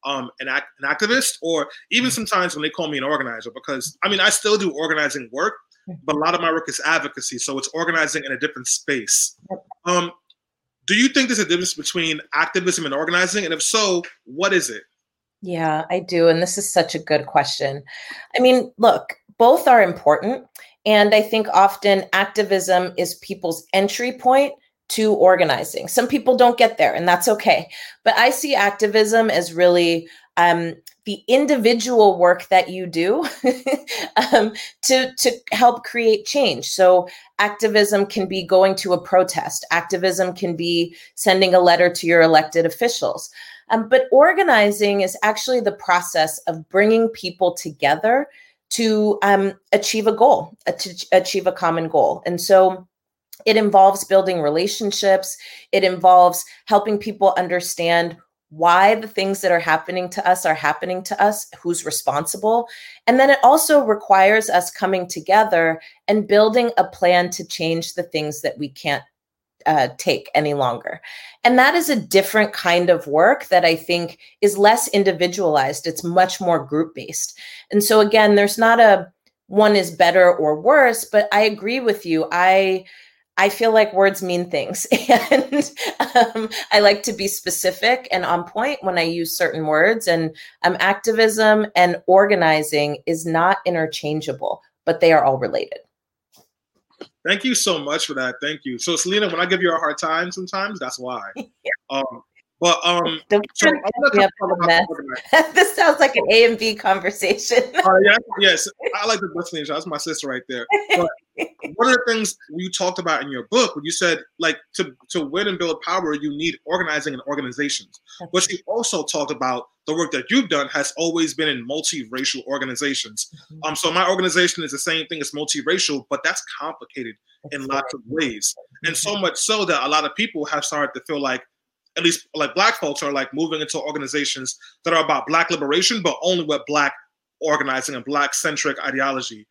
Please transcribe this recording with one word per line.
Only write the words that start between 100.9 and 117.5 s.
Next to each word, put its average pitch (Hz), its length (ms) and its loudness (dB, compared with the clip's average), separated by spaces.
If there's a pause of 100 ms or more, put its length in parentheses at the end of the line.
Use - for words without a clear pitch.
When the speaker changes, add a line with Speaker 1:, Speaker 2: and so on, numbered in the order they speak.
Speaker 1:
why. 120 380 -10
Speaker 2:
<laughs> 269 40 -14 (480)
Speaker 1:
Um, 135 340 -6 (360)
but, 170 260 2
um, 170 440 -2
Speaker 2:
Don't 208 260 0
Speaker 1:
so - 160 2
Speaker 2:
try 302 80 -2
to - 80 -8
Speaker 1:
I 202 120 -4
wanna 285 120 2
Speaker 2:
set 208 80 2
me 196 60 6
up 190 60 2
Speaker 1:
talk - 100 -20
Speaker 2:
for 190 100 -4
a 190 40 0
Speaker 1:
about 175 120 -2
Speaker 2:
mess. 170 220 4
Speaker 1:
organizing. 147 640 -2
Speaker 2:
<laughs> - 20 -18
This - 220 2
sounds 311 240 4
like 277 160 2
an 226 160 0
A 226 140 8
M 233 100 2
V 220 180 -2
conversation. 196 840 -2 (100)
<laughs> - 80 -16
Speaker 1:
Uh, 247 260 4
yeah, 202 140 6 (240)
yes, 185 260 2 (300)
I 208 100 -6
like 220 140 0
the 190 160 -8
best 170 160 -10
thing. 156 160 -10
That's 156 180 -6
my 151 120 -8
sister 151 280 -10
right 127 220 -8
there. 123 180 -10 (300)
But - 120 0 (280)
Speaker 2:
<laughs> - 100 -6 (300)
Speaker 1:
one 233 120 2
of 254 60 4
the 247 140 0
things 220 280 -4 (200)
you 180 160 -10
talked 185 260 -4
about 160 240 -4
in 143 80 -12
your 127 220 -10
book, 220 240 0
when 147 80 -12
you 160 80 -8
said, 170 260 -2 (220)
like, 160 160 -2 (180)
to, 147 220 -8 (140)
to 165 140 -6
win 170 220 -4
and 185 140 -6
build 170 220 -4
power, 170 320 -4
you 147 220 -8
need 160 280 -6
organizing 156 480 -4
and 127 160 -12
organizations. 139 720 -8 (180)